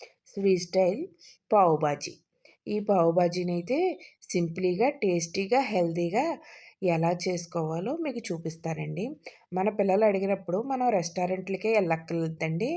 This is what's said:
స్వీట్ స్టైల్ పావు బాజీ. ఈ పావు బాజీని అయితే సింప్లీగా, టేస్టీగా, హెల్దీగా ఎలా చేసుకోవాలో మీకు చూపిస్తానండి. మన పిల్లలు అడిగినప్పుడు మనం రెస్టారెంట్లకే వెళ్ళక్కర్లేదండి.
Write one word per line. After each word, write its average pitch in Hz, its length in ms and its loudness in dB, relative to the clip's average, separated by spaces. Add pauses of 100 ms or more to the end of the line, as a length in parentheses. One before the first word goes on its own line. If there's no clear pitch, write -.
(260)
స్వీట్ 190 360 2
స్టైల్ 185 400 0 (480)
పావు 185 260 6
బాజీ. 147 380 -4 (520)
ఈ 214 140 -2
పావు 190 320 4
బాజీని 175 400 2
అయితే 175 260 -2 (440)
సింప్లీగా, 180 760 0
టేస్టీగా, 196 680 0
హెల్దీగా 175 600 0 (600)
ఎలా 165 320 2
చేసుకోవాలో 175 800 -4
మీకు 269 260 -6
చూపిస్తానండి. 160 840 -6 (460)
మన 185 180 0
పిల్లలు 208 340 2
అడిగినప్పుడు 190 580 0
మనం 262 260 -2
రెస్టారెంట్లకే 185 840 -2
వెళ్ళక్కర్లేదండి. 165 1040 0